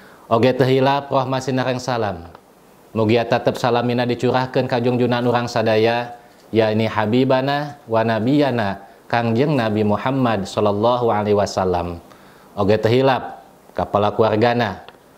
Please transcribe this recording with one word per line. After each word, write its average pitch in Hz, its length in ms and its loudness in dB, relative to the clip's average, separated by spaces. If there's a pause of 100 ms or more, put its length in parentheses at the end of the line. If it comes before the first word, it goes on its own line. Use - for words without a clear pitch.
(300)
Oge 113 240 2
teu 127 160 2
hilap, 135 400 0
roh 135 160 0
masinareng 127 560 -4
salam. 101 480 -6 (640)
Mugia 113 320 2
tetep 120 320 0
salamina 120 480 0
dicurahkeun 127 640 0
ka 127 80 0
junjunan 120 480 0
urang 120 240 0
sadaya, 113 640 0 (400)
yakni 110 320 2
habibana 131 1040 0
wa 113 160 2
nabiyana, 117 800 0 (240)
Kangjeng 117 480 0
Nabi 110 240 0
Muhammad 107 640 0
sallallahu 113 640 0
alaihi 104 240 0
wasallam. 90 640 0 (560)
Oge 101 240 2
teu 110 160 2
hilap, 131 480 0 (320)
ka 90 160 -4
para 104 240 0
keluargana, 110 720 0 (320)